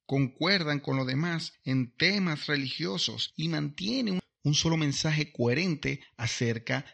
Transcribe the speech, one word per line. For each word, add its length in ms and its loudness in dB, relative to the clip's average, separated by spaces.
concuerdan 760 0
con 180 -2
los 80 0
demás 480 -2
en 320 0
temas 520 0
religiosos 880 -2
y 140 -4
mantienen 720 -2
un 120 4
solo 220 4
mensaje 540 0
coherente 720 0
acerca 760 -2